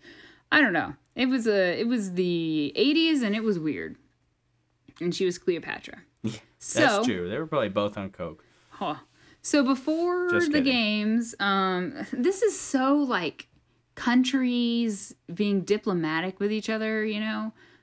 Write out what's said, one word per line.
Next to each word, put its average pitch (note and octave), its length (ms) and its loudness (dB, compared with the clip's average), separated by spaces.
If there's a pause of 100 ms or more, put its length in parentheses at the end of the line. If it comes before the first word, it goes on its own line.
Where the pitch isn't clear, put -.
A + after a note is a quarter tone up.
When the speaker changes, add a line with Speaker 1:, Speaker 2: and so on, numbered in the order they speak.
(500)
Speaker 1:
I D4+ 100 6
don't A#3 120 4
know. D3 220 0 (200)
It B3+ 120 0
was B3+ 200 0
a, F#3+ 320 2
it A#3 100 -2
was G#3 260 -2
the E3 640 0
eighties, D#4 460 4
and G#3 140 0
it A3 80 -4
was G#3 140 0
weird. F#2 380 -6 (1040)
And E3+ 140 -2
she F#3+ 120 0
was F3 120 -2
Cleopatra. - 600 -6 (240)
Speaker 2:
Yeah, A2 100 -4 (260)
Speaker 1:
So - 220 -2
Speaker 2:
that's A3 260 4
true. F2+ 220 0
They G#2+ 100 -4
were D#3+ 80 -4
probably C3+ 220 0
both G2+ 300 0
on F#2+ 120 -8
coke. D#2+ 340 -10 (260)
Speaker 1:
Huh. D3+ 260 -6 (460)
So D4 220 2
before E4+ 680 0
Speaker 2:
Just F4 220 2
Speaker 1:
the D4+ 60 2
Speaker 2:
kidding. C4+ 140 2
Speaker 1:
games, A3 680 0
um, F#3+ 540 0 (180)
this B3+ 300 0
is G#4 160 2
so, C4+ 380 2
like, A#3 520 -2 (460)
countries A#3+ 1200 2 (180)
being G3+ 300 0
diplomatic F3+ 760 0
with G#3 120 0
each G#3+ 180 -4
other, A3 340 -2
you G#3 160 -4
know? G#3+ 320 -6 (300)